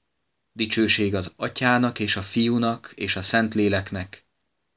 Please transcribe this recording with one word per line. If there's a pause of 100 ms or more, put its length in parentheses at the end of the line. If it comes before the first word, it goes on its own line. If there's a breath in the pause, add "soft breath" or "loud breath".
(520)
Dicsőség
az
Atyának
és
a
Fiúnak
és
a
Szentléleknek, (500)